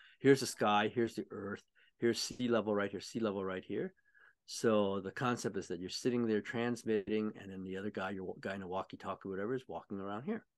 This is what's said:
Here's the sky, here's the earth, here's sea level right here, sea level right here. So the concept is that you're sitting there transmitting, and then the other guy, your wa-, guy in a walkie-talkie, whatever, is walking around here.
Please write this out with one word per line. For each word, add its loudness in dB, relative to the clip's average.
Here's 8
the -2
sky, 4
here's 0
the -4
earth, -8
here's 4
sea -2
level 4
right 2
here, -6
sea -6
level 0
right -4
here. -4
So 4
the -6
concept -2
is -6
that -4
you're -6
sitting 0
there 4
transmitting, 0
and -12
then -8
the -6
other -4
guy, -4
your -6
wa-, -6
guy -4
in -6
a -8
walkie-talkie, -6
whatever, -2
is -6
walking -8
around -6
here. -6